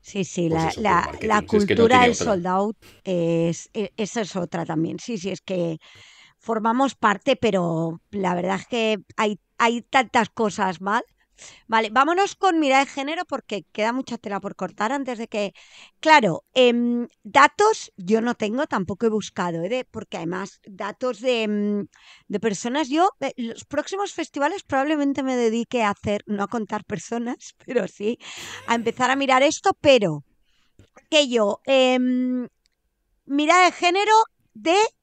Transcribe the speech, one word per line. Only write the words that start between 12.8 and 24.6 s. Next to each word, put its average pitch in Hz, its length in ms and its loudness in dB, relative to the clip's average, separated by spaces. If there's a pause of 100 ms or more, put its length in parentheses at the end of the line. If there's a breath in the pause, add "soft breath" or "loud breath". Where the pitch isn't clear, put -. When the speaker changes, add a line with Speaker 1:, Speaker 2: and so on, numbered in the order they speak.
Speaker 1:
de - 60 -18
género 311 340 -6
porque 208 460 -8
queda 220 220 -2
mucha 254 240 -8
tela 202 220 -8
por 190 160 -10
cortar 220 360 -6
antes 262 260 -6
de 226 100 -10
que, 208 260 -6 (460 loud breath)
claro, 262 440 6 (100)
em, 240 540 2 (160)
datos 302 760 4
yo 208 240 0
no 240 140 0
tengo, 233 320 -2
tampoco 208 380 -4
he 220 40 4
buscado, 175 540 -4
¿eh? 185 60 -4
De, 247 160 -4
porque - 320 -14
además 180 480 -8
datos 208 560 -8
de, 240 220 0
em, 208 440 -2 (400 soft breath)
de 196 120 -6
personas, 240 500 -2
yo, 330 200 2 (120)
eh, 269 160 -6
los 233 280 -10
próximos 381 480 -6
festivales 320 500 -6